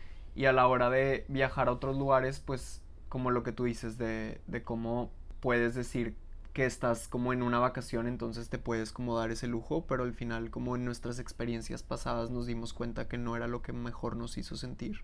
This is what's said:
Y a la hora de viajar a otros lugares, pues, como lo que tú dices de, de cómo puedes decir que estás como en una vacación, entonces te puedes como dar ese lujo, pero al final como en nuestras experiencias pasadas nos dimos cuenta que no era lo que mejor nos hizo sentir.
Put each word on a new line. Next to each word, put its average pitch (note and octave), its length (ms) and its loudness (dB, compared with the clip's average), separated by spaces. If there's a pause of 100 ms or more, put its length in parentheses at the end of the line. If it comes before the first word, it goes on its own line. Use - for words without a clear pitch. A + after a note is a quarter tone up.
(360)
Y C3+ 100 2
a C3 80 8
la B2+ 140 8
hora B2 220 6
de C3+ 400 4
viajar C3+ 380 2
a B2 40 6
otros C3+ 260 0
lugares, C3+ 420 6
pues, - 420 -4 (280)
como B2+ 220 0
lo A#2+ 120 4
que A#2+ 80 -2
tú A#2 140 -2
dices A#2 320 -2
de, A2 500 -4
de A#2+ 160 -4
cómo A#2 480 -2 (280)
puedes A#2+ 360 4
decir A#2+ 400 -2 (380)
que C3+ 120 4
estás B2 420 0
como B2 260 0
en B2+ 100 2
una A#2+ 160 4
vacación, B2 480 0
entonces A#2 420 -4
te C3 80 -2
puedes A2+ 340 0
como A#2+ 260 -2
dar A2+ 120 2
ese A2+ 180 -2
lujo, A#2+ 400 -2
pero B2+ 160 0
al B2 100 -2
final A#2 360 -4
como B2 260 -2
en B2 100 -2
nuestras A#2+ 340 -4
experiencias A#2 640 -4
pasadas A#2+ 480 -2
nos A#2+ 160 -2
dimos A#2 260 -4
cuenta A#2 340 -4
que A#2+ 120 -4
no A#2 160 -2
era A#2 120 -2
lo A#2+ 140 -2
que B2 120 -6
mejor A#2+ 420 -4
nos A#2 240 -6
hizo - 180 -6
sentir. B2+ 460 -6